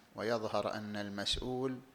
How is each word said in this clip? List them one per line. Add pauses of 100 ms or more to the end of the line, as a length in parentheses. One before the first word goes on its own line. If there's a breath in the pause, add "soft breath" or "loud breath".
(160)
ويظهر
أن
المسؤول (140)